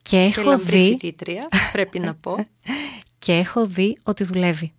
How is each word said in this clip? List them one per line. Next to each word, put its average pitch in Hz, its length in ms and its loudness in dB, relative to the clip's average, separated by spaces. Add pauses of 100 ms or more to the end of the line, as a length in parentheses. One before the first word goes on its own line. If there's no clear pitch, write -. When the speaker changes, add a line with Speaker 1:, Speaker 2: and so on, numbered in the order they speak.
Speaker 1:
Και 185 300 4
Speaker 2:
Και 208 80 -4
Speaker 1:
έχω - 100 2
Speaker 2:
λαμπρή 196 280 4
Speaker 1:
δει 185 120 6
Speaker 2:
φοιτήτρια, 196 580 -6 (240)
πρέπει 190 280 -4
να 170 160 -4
πω. 175 200 -8
Speaker 1:
<laughs> 208 100 -6 (720)
Και - 140 0
έχω 185 340 2
δει 190 360 0
ότι 202 200 -4
δουλεύει. 175 540 -2